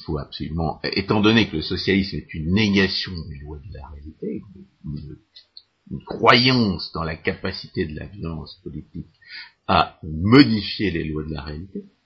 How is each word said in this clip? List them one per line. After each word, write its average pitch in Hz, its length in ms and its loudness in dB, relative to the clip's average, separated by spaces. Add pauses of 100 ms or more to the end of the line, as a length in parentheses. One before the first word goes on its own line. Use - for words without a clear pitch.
faut 76 140 -4
absolument, 76 640 -4
étant 104 400 0
donné 110 260 6
que 82 80 -6
le 78 60 -2
socialisme 92 540 0
est - 180 -10
une 80 180 -2
négation 98 600 2 (180)
des 71 80 -12
lois 73 180 -12
de 71 160 -16
la 69 160 -14
réalité, 78 540 -10 (420)
une, 73 320 -10 (760)
une - 140 -8
croyance 120 880 4
dans 80 120 -4
la 80 120 -4
capacité 92 720 -6
de 76 100 -10
la - 100 -10
violence 80 560 -10
politique 78 460 -12 (580)
à 87 360 2
modifier 101 880 4
les 82 140 -2
lois 78 200 -6
de 78 80 -8
la 73 100 -8
réalité, 82 420 -12 (220)